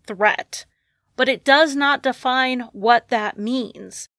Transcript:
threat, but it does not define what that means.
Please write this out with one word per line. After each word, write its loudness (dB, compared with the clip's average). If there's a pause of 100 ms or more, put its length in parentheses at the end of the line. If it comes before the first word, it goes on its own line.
threat, -2 (500)
but 0
it -2
does 4
not 0
define -2 (100)
what 2
that -2
means. -8 (120)